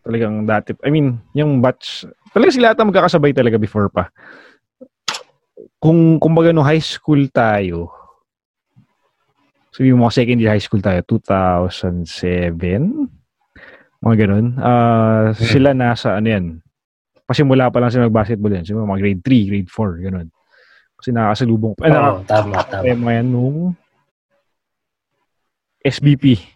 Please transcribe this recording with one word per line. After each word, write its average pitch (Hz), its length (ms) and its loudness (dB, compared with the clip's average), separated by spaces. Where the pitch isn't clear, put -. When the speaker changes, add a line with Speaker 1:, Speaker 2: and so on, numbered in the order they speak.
Speaker 1:
talagang 107 480 -4
dati, 107 320 -2
I - 80 -6
mean, 139 320 0
yung 147 240 0
batch, - 480 -4
talaga 262 240 2
sila 233 160 4
ata 214 160 0
magkakasabay 165 480 2
talaga 117 240 2
before 104 320 -2
pa. 87 160 -4
Kung, 160 400 4
kumbaga, 165 320 2
no 160 80 2
high 151 240 0
school 143 480 -2
tayo, 101 560 -2
sabi 131 240 2
mo, 123 80 4
mga 117 160 2
second 120 160 0
year 113 160 2
high 104 80 2
school 98 240 -4
tayo, 90 240 0
two 117 160 0
thousand 90 800 -2
seven? 90 1040 -4
Mga 110 240 2
ganun. 117 320 -2
Uh, 113 720 2
Speaker 2:
Hmm. 110 80 -6
Speaker 1:
sila 135 320 2
nasa, 120 480 -2
ano 110 80 0
yan, 101 160 0
pasimula 131 480 2
pa 120 80 0
lang 123 80 0
sila 117 240 0
mag-basketball 107 400 -2
yan. 87 160 -6
Siguro 107 160 -6
mga 98 160 -4
grade 98 240 -2
three, 123 240 4
grade 98 240 -6
four, 92 320 -6
ganun. 92 240 -8
Kasi 123 160 -4
nakakasalubong, 110 640 -2
eh, 160 80 0
Speaker 2:
Oo, 151 80 4
Speaker 1:
naka-, 104 320 0
Speaker 2:
tama, 104 260 0
tama. - 160 -8
Speaker 1:
eh, 127 80 2
mga 120 220 -2
yan 127 80 -2
nung 127 240 -2
S 135 160 -2
B 147 160 4
P 135 240 2